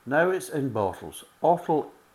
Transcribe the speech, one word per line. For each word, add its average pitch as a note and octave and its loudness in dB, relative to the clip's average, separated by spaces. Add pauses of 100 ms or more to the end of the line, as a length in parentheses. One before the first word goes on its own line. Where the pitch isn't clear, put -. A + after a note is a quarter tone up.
Now D#3 2
it's F#3 -4
in C#3 -2
bottles. F#2+ -4 (180)
Otter, E3 2 (260)